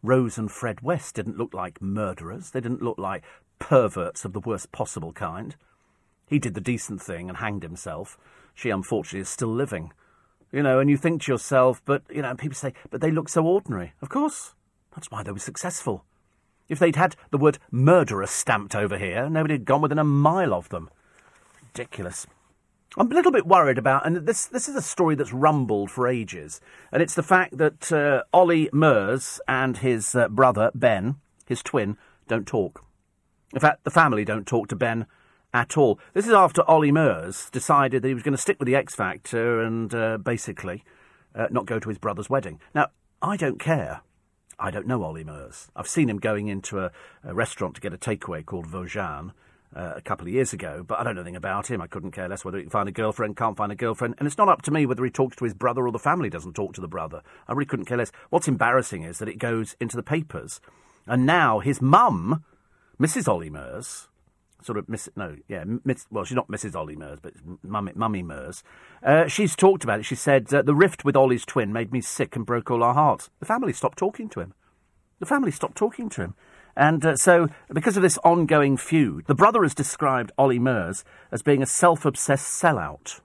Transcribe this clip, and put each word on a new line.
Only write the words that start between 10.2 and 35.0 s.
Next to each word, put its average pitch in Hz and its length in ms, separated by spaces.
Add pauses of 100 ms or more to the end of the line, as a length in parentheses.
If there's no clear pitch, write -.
You 135 100
know, 131 200
and 143 100
you 143 60
think 165 260
to 139 100
yourself, 131 520
but, 143 260
you 147 100
know, 131 100
and 131 80
people 143 180
say, 135 180 (160)
"But - 100
they 160 120
look 156 160
so 165 180
ordinary." 135 460 (100)
Of 139 60
course. - 480 (360)
That's - 160
why 104 140
they 98 80
were 98 80
successful. - 680 (640)
If 147 120
they'd 170 160
had 175 180 (160)
the 147 80
word 147 200 (120)
murderer 131 560
stamped - 480
over 104 240
here, 101 320
nobody 156 240
had 120 100
gone 139 180
within 151 180
a 151 40
mile 151 480
of 90 180
them. 82 200 (720)
Ridiculous. 110 640 (720)
I'm 233 120
a 269 40
little 359 180
bit 220 140
worried 160 320
about, 131 260
and 165 220
this, - 180
this - 240
is 277 80
a 247 60
story 160 320
that's 127 180
rumbled 123 580
for 127 160
ages, 92 540 (320)
and 165 100
it's 165 120
the 170 80
fact 185 340
that, 151 340
uh, 143 320 (120)
Ollie 170 360
Murs 131 800
and 127 300
his, 120 360
uh, 120 140
brother, 110 460
Ben, 117 420 (300)
his 123 160
twin, 107 340 (320)
don't 113 180
talk. 98 380 (720)
In 135 60
fact, - 240
the 143 60
family 123 360
don't 107 200
talk 113 220
to 113 80
Ben 113 300 (480)